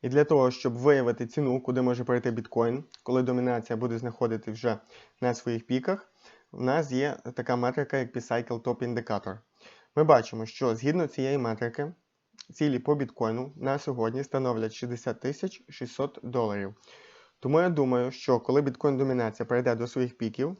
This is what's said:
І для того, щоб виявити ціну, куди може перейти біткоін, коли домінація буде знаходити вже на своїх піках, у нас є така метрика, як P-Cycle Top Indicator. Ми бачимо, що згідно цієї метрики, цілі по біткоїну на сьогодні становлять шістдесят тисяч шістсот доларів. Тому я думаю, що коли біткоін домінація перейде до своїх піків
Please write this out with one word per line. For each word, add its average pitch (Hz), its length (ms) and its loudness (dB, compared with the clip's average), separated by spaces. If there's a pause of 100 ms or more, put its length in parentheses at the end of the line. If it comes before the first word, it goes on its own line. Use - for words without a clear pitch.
І 131 60 -4
для 143 160 6
того, 139 260 6
щоб 123 240 -2
виявити 123 520 4
ціну, 131 340 0
куди 127 220 0
може 123 220 0
перейти 123 260 0
біткоін, 117 540 0 (180)
коли 127 200 2
домінація 123 540 0
буде 117 220 -2
знаходити 113 540 -4
вже 110 260 -2 (420)
на 123 140 0
своїх 117 320 -4
піках, 131 460 -2 (400)
у - 100 -8
нас 135 300 0
є 139 240 0 (180)
така 123 220 -2
метрика, 127 400 -2
як 123 200 -4
P-Cycle 117 460 -4
Top 120 320 -4
Indicator. 110 440 -4 (580)
Ми 151 80 4
бачимо, 117 420 4
що 117 300 0
згідно 151 300 0
цієї 139 320 -2
метрики, 120 540 -4 (600)
цілі 147 240 0
по 147 160 2
біткоїну 127 600 -4
на 135 220 -2
сьогодні 123 460 -2
становлять 120 480 -2
шістдесят 120 480 -6
тисяч - 480 -6
шістсот - 540 -8
доларів. 104 520 -2 (680)
Тому 143 200 4
я 180 80 4
думаю, 127 420 2
що 123 300 2
коли 135 220 2
біткоін 139 340 0
домінація 123 500 0
перейде 123 280 2
до 117 120 -4
своїх 123 320 -4
піків 131 420 -4